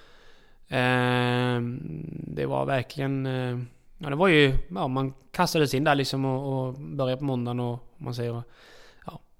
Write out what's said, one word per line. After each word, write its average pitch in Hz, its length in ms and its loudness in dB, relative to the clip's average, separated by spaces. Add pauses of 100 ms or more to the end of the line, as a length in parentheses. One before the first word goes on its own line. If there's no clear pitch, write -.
(680)
Eh, 123 920 2 (640)
det 143 180 -4
var 135 200 0
verkligen, 135 600 -2
eh, 127 340 -4 (380)
ja, 156 120 -8
det 139 60 -2
var 180 120 4
ju... 147 260 8 (220)
Ja, 175 120 0
man 131 260 0 (180)
kastades 160 420 2
in 131 100 2
där 151 120 6
liksom 135 300 0
och, 135 420 -2
och 127 60 -6
började 139 440 -2
på 139 60 -6
måndagen 123 360 -2
och... 120 200 -4 (180)
man 120 180 -8
säger... 117 280 -4 (640)
Ja, - 140 -12 (200)